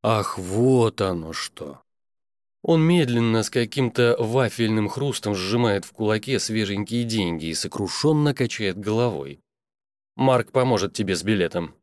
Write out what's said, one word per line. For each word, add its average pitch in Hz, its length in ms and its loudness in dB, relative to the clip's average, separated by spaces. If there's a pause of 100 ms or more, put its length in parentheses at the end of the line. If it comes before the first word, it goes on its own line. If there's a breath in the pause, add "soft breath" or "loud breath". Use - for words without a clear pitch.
Ах, 107 340 0
вот 113 640 2
оно 85 320 -2
что. - 480 -12 (800)
Он 165 260 4
медленно 120 560 4
с - 60 -2
каким-то 120 720 2
вафельным 110 720 0
хрустом 127 440 -4
сжимает 98 520 0
в - 60 -20
кулаке 110 460 -2
свеженькие 110 640 -2
деньги 90 420 -2
и 80 80 -4
сокрушённо 147 800 0
качает 101 440 -4
головой. 101 600 -4 (760)
«Марк 131 380 2
поможет 123 400 2
тебе 95 240 -2
с 80 60 -6
билетом. 87 600 -2